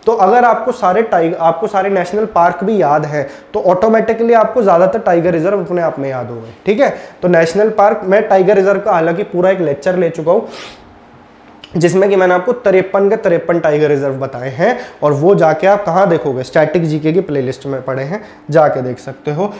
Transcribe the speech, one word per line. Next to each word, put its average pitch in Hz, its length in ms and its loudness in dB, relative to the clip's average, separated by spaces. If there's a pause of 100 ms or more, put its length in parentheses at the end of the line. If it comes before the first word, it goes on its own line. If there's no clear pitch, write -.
तो 226 60 2
अगर 220 320 4
आपको 233 280 0
सारे 196 300 0
टाइग-, 175 340 0
आपको 170 300 0
सारे 202 240 -2
national 202 340 -2
park 175 400 0
भी 202 180 0
याद 151 240 0
हैं 147 220 -4 (260)
तो 208 60 -2
automatically 220 720 2
आपको 226 300 2
ज़्यादातर 185 360 2
टाइगर 175 340 0
रिजर्व 180 280 0
अपने 175 220 -4
आप 156 160 -4
में 139 120 -6
याद 123 180 -8
हो 120 80 -12
गए, 113 180 -16 (120)
ठीक 208 140 0
है। 240 160 0 (260)
तो 180 60 0
national 175 420 2
park, 214 340 2
मैं 208 240 2
टाइगर 196 280 4
रिजर्व 196 240 2
का 202 120 -2
हालांकि 170 300 0
पूरा 180 280 0
एक 190 100 -2
lecture 160 360 -2
ले 170 140 0
चुका 165 220 -2
हूँ 220 160 0 (1300)
जिसमें 175 340 2
कि 196 60 2
मैंने 185 180 2
आपको 180 180 -2
तिरपन 196 580 0
के 220 60 0
तिरपन 170 440 -2
tiger 151 280 0
reserve 139 260 -2
बताए 131 360 -8
हैं, 175 280 -2 (240)
और 147 100 2
वो 160 220 4
जाके 165 320 2
आप 202 180 2
कहाँ 185 240 2
देखोगे, 147 340 -2
Static 160 420 0
जीके 156 280 -2
की 185 80 2
playlist 139 460 -6
में 135 160 -6
पड़े 131 200 -6
हैं, 202 220 -8 (260)
जाके 147 320 2
देख 127 160 -6
सकते - 320 -10
हो। 185 300 -4